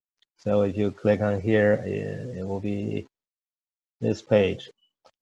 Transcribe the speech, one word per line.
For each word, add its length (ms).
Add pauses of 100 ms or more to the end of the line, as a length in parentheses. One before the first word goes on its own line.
(380)
So 240
if 160
you 140
click 300
on 200
here, 420
it, 540
it 100
will 120
be 480 (960)
this 200
page. 480 (520)